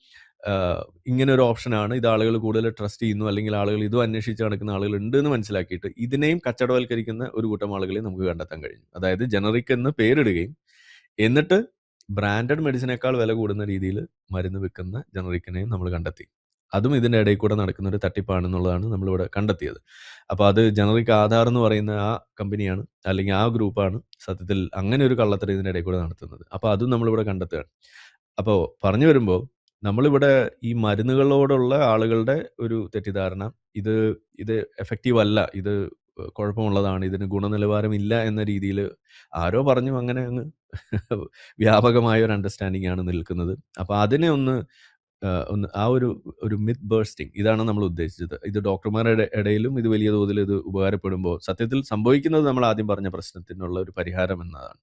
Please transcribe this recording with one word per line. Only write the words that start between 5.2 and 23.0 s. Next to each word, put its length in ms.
മനസ്സിലാക്കിയിട്ട് 560
ഇതിനെയും 500
കച്ചവടവൽക്കരിക്കുന്ന 840
ഒരു 120
കൂട്ടം 280
ആളുകളെ 260
നമുക്ക് 240
കണ്ടെത്താൻ 380
കഴിഞ്ഞു. 240
അതായത് 280
ജനറിക് 480
എന്ന് 180
പേരിടുകയും 640
എന്നിട്ട് 460
ബ്രാൻഡഡ് 500
മെഡിസിനേക്കാൾ 560
വില 160
കൂടുന്ന 320
രീതിയിൽ 420
മരുന്ന് 280
വിൽക്കുന്ന 460
ജനറിക്കിനെയും 540
നമ്മൾ 220
കണ്ടെത്തി. 380
അതും 220
ഇതിന്റെ 220
ഇടയിൽ 180
കൂടെ 180
നടക്കുന്ന 340
ഒരു 160
തട്ടിപ്പാണെന്നുള്ളതാണ് 800
നമ്മളിവിടെ 500
കണ്ടെത്തിയത്. 400
അപ്പൊ 180
അത് 200
ജനറിക് 440
ആധാർ 360
എന്ന് 120
പറയുന്ന 300
ആ 300
കമ്പനിയാണ്, 460